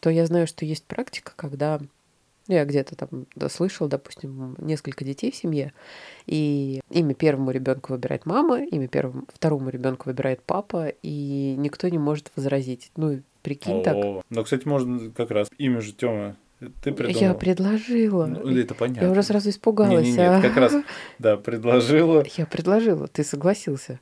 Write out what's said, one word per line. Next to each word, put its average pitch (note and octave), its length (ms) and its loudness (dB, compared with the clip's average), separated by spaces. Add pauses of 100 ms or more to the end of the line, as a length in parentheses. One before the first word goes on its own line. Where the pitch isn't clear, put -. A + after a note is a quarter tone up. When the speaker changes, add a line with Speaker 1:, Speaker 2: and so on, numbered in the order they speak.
Speaker 1:
То D#3+ 100 2
я E3 160 4
знаю, E3+ 200 2
что - 200 -8
есть D#3 180 -6
практика, - 520 -10
когда, D3 440 -4 (680)
ну, G3 60 0
я D3+ 120 4
где-то C#3+ 300 -2
там, C3 380 -10
да, D3 140 -4
слышала, E3+ 400 -4
допустим, C3+ 720 -8
несколько D3 480 -6
детей C#3 260 -4
в - 40 -14
семье, C#3+ 360 -4 (540)
и C#3+ 640 -2
имя D#3 240 2
первому C#3 360 2
ребёнку C3 440 -2
выбирает C3 320 -4
мама, B3+ 360 2
имя D#3+ 260 -4
первому, C3+ 440 -4
второму C#3 380 -2
ребёнку B2+ 400 -6
выбирает C3 320 -4
папа, F3+ 460 -4 (140)
и C#3 560 -4
никто D3 300 -2
не F3 100 0
может D3 380 -2
возразить. C3+ 600 -4
Ну, D3+ 240 -2 (220)
прикинь - 400 -4
так. D#3 140 2
Speaker 2:
О, G2+ 320 -2
ну, A2+ 160 -4
кстати, C3 240 -2
можно B2 440 -2
как A#2+ 180 -6
раз. G#2 180 0 (100)
Имя B2+ 220 0
же G#2+ 140 -8
Тёма G#2 420 -4 (440)
ты - 100 -4
Speaker 1:
Я - 60 -4
Speaker 2:
придумала. F#3 380 2
Speaker 1:
предложила. G3+ 920 0
Speaker 2:
Ну, B2+ 300 -2
это B2 180 0
понятно. B2 320 0
Speaker 1:
Я F3+ 40 4
уже G3 120 4
сразу G#3 280 2
испугалась, G3+ 560 4
Speaker 2:
Не-не-нет, F3+ 260 6
Speaker 1:
а. F#3+ 80 8
Speaker 2:
как A3+ 160 4
раз, C4 160 6 (460)
да, A2 180 4
предложила. B2+ 880 4 (120)
Speaker 1:
Я D#3+ 100 -2
предложила, F3+ 600 2
ты - 180 -4
согласился. C#3+ 760 -2